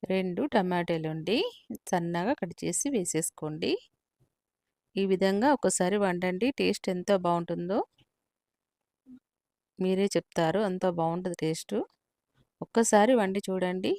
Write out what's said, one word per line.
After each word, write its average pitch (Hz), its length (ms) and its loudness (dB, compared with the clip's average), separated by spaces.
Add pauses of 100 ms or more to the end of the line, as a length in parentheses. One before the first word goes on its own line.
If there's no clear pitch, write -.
రెండు 185 440 -2
టమాటాలు 175 640 0
ఉండి 160 300 -2 (460)
సన్నగా 175 480 -2
కట్ 180 240 -8
చేసి - 320 -4
వేసేసుకోండి. 165 840 -4 (1200)
ఈ 190 100 0
విధంగా 196 480 2
ఒకసారి 190 440 0
వండండి, 185 540 0
టేస్ట్ 185 380 -2
ఎంత 180 260 -2
బాగుంటుందో 175 640 -2 (2000)
మీరే 190 280 2
చెప్తారు, 170 540 0
అంత 185 280 -2
బాగుంటుంది 170 500 -2
టేస్ట్. 160 360 -4 (840)
ఒక్కసారి 226 540 4
వండి 196 240 2
చూడండి. 185 600 -2